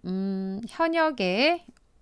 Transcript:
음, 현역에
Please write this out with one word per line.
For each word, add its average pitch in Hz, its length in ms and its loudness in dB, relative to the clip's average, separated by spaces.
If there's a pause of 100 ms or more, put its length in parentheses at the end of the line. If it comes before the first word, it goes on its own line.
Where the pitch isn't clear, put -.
음, 190 640 -4
현역에 311 960 2 (380)